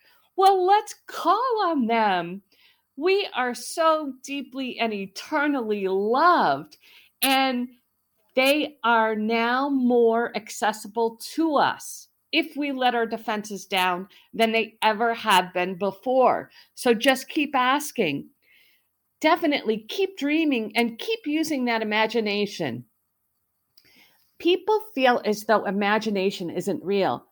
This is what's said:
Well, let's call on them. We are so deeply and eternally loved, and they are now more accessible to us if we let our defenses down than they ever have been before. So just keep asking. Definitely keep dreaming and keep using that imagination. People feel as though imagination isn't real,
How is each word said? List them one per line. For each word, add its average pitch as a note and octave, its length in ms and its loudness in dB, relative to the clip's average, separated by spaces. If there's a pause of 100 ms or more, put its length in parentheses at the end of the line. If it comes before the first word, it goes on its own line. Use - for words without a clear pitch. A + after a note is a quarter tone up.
(380)
Well, F#4+ 280 4
let's G#4 300 2 (120)
call G#4+ 580 0
on D4+ 200 0
them. G3 560 0 (540)
We F#4+ 400 0
are B3 180 -2
so D#4 600 0 (100)
deeply C4+ 560 -8
and A3+ 120 0
eternally G#3+ 960 -2
loved, G#3 920 2 (440)
and C4 460 0 (680)
they C#4 480 2
are A3 320 2
now A#3 540 0
more A#3+ 640 2
accessible G#3+ 840 -4 (140)
to D#4 240 0
us - 500 -2 (240)
if D#4+ 240 -2
we C#4+ 160 -4
let B3+ 240 0
our A#3 100 0
defenses G#3+ 600 -8
down F#3 420 -2 (260)
than A3 180 2
they A3 300 -2
ever A3 320 2
have F#3+ 400 2
been F3+ 220 -2
before. G3 760 0 (240)
So B3 220 0
just B3+ 340 0
keep D4 260 -4
asking. B3 720 -2 (920)
Definitely D4 680 0
keep F#4+ 280 -4
dreaming C#4 580 -2
and A#3 220 0
keep A4+ 280 -6
using D4+ 400 -2
that A3+ 180 -2
imagination. G#3 1000 -2 (1500)
People F#4 420 2 (140)
feel B3+ 300 4
as G#3+ 180 -2
though G#3+ 220 2
imagination G3+ 840 0
isn't - 320 -4
real, F3+ 500 0